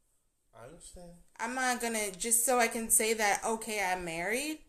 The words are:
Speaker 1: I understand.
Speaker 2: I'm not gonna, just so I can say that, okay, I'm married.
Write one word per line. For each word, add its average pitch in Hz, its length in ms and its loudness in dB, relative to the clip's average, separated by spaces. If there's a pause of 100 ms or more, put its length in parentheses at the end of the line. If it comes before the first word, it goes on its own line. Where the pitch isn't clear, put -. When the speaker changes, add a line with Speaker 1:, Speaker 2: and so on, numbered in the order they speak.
(560)
Speaker 1:
I 113 100 -18
understand. 170 460 -18 (280)
Speaker 2:
I'm 233 160 -6
not 247 260 0
gonna, 220 300 -2
just 220 340 2
so 247 140 4
I 226 80 6
can 226 240 -4
say 226 240 4
that, 208 280 2
okay, 220 400 -2
I'm 180 220 -2
married. 220 640 -4